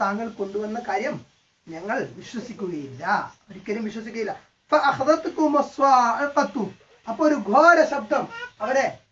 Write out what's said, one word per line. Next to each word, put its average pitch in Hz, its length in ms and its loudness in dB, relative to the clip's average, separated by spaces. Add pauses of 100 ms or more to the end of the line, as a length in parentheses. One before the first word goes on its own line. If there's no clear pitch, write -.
താങ്കൾ 214 280 -2
കൊണ്ടുവന്ന 208 500 -6
കാര്യം 233 460 -4 (420)
ഞങ്ങൾ 185 360 -6
വിശ്വസിക്കുകയില്ല, 170 1300 -6 (160)
ഒരിക്കലും 214 340 -8
വിശ്വസിക്കുകയില്ല. 214 580 -8 (340)
فأخذتكم 294 840 2
الصاعقة، 269 1120 2 (400)
അപ്പൊ 302 180 2
ഒരു 302 80 4
ഘോര 302 500 6
ശബ്ദം 277 420 -2 (340)
അവരെ 254 380 0 (120)